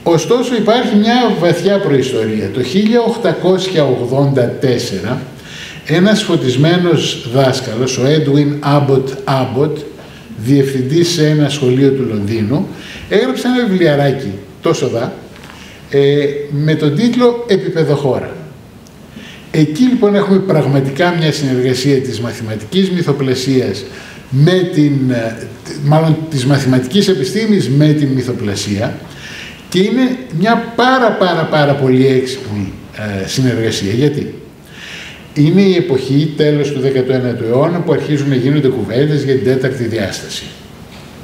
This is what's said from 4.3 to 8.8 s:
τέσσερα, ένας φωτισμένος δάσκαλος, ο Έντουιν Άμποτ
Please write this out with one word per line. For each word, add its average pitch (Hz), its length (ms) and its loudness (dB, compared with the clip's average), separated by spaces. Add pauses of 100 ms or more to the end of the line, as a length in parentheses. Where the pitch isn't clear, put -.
τέσσερα, 120 760 -2 (640)
ένας 180 380 2
φωτισμένος 156 1080 0
δάσκαλος, 127 640 0
ο 120 80 0
Έντουιν 143 540 2
Άμποτ 135 500 2 (140)